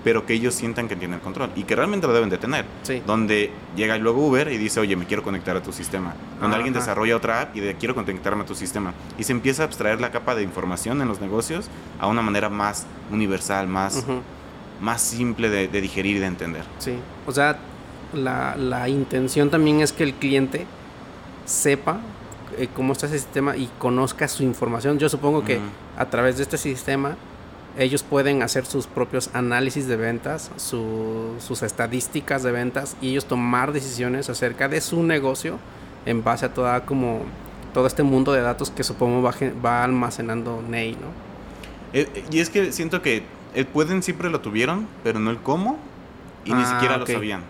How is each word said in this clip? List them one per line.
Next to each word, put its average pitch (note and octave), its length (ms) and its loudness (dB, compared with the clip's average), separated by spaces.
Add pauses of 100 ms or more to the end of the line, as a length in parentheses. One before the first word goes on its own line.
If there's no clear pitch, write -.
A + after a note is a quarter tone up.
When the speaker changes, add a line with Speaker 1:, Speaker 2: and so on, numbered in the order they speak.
Speaker 1:
pero A2+ 220 4
que A2+ 80 2
ellos A#2 220 2
sientan A#2 320 -2
que G2+ 80 -4
tienen F2 240 -4
el - 20 -14
control E3 340 -4
y - 60 -4
que G2+ 140 0
realmente E3+ 320 2
lo B2 60 6
deben A2+ 180 6
de - 80 0
tener. B2+ 260 -2 (160)
Speaker 2:
Sí. B2+ 240 -4
Speaker 1:
Donde G#2 460 4 (240)
llega A2 240 2
luego A#2 260 4
Uber C#3+ 260 4
y B2 60 -2
dice, G#2+ 220 0
"Oye, G2 160 4
me F2+ 100 -2
quiero G2+ 160 0
conectar F#2 340 -2
a F2+ 60 0
tu F#2+ 100 -8
sistema". F2+ 440 -6 (260)
Donde G#2+ 140 2
alguien A#2+ 180 0
Speaker 2:
Ajá. A#2+ 100 0
Speaker 1:
desarrolla A2+ 320 2
otra A2+ 260 0
app D3+ 140 -6
y G#3+ 40 -6
de, G3 160 -2
"Quiero D3 180 -2
conectarme G2+ 480 -2
a G2+ 60 -6
tu G2 80 -8
sistema". F#2+ 380 -4 (260)
Y A2+ 60 -4
se - 80 2
empieza C3 280 2
a D#3 60 2
abstraer A2 340 0
la A#2+ 80 0
capa A#2 240 0
de A2 80 2
información F#2 600 -2
en B2+ 40 0
los G2+ 140 -2
negocios A#2 460 -2 (320)
a - 80 0
una A2+ 160 2
manera G#2 260 2
más G#2 380 -2 (240)
universal, G2 560 0
más, F#2+ 300 0
Speaker 2:
Ujú. B2+ 240 -2 (600)
Speaker 1:
más A2+ 220 0
simple A#2 480 0
de, G2 160 2
de G2 140 0
digerir G2 340 0
y G2+ 40 2
de F#2+ 60 0
entender. E2+ 380 -4 (160)
Speaker 2:
Sí. B2+ 160 -4 (320)
O C#3+ 40 -6
sea, C#3+ 280 4 (560)
la, C3 400 -2
la B2+ 340 0
intención C3+ 600 2
también D3+ 300 6
es D3 120 4
que - 100 -2
el C#3 120 0
cliente C3+ 500 2 (800)
sepa, D3 540 2 (580)
eh, B2+ 160 -2
cómo C3 200 2
está B2+ 140 -2
ese D3 120 0
sistema C#3 360 0
y B2+ 140 -2 (100)
conozca B2+ 480 2
su - 160 0
información. B2 560 2
Yo D3 100 4
supongo C#3+ 340 4
que A#2 140 2
Speaker 1:
Ujú. G#2 80 -4 (320)
Speaker 2:
a - 80 2
través B2 320 2
de C#3 60 0
este C#3+ 140 -2
sistema C#3 580 -2 (640)
ellos C3 260 4
pueden C#3 400 4
hacer B2 220 0
sus C3 200 -2
propios B2+ 480 0
análisis B2 540 2
de B2 80 2
ventas, A#2 640 -2
su, A2 840 -4
sus B2+ 240 -4
estadísticas B2+ 800 -2
de B2 80 2
ventas B2 500 -2
y C3 100 -2
ellos C3+ 140 0
tomar B2 460 2
decisiones C3 580 -2
acerca B2 380 0
de D3+ 140 2
su E3+ 220 0
negocio D3+ 540 2 (480)
en A#2 180 2
base A#2 240 2
a A#2+ 60 -2
toda B2 320 2
como, B2 360 0 (520)
todo B2+ 140 6
este C#3 160 2
mundo C3+ 300 6
de C3 80 6
datos A#2+ 300 0
que - 120 -2
supongo B2 380 4
va B2 100 6
gen-, B2 220 0 (120)
va A#2+ 200 4
almacenando A#2 840 0
ney, A2+ 320 -2
¿no? G#2+ 80 -10 (880)
Speaker 1:
Eh, D3 160 4
eh, G3+ 160 -8
y D#3 100 4
es E3 100 2
que F#3+ 240 2
siento E3 280 -2
que A#2 220 2 (320)
el C3 100 4
pueden D#3+ 380 2
siempre F3 260 -2
lo D#3 120 0
tuvieron, C#3 460 0 (180)
pero A2 140 2
no A2 120 2
el A#2 60 -2
cómo, F3+ 400 0 (640)
y - 100 0
ni B2+ 100 4
Speaker 2:
Ah, B2 100 2
Speaker 1:
siquiera B2+ 240 4
lo B2+ 60 0
Speaker 2:
ok. B2 80 0
Speaker 1:
sabían. G#2 380 -2